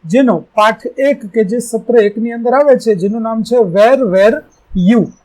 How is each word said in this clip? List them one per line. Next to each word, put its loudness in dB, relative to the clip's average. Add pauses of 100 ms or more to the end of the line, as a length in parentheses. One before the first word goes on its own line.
જેનો 0
પાઠ 0 (120)
એક -2
કે -2
જે -4
સત્ર -4
એકની 0
અંદર -4
આવે 2
છે, -2
જેનું -4
નામ -4
છે -4
Where 2
Were 2 (500)
You? 2 (200)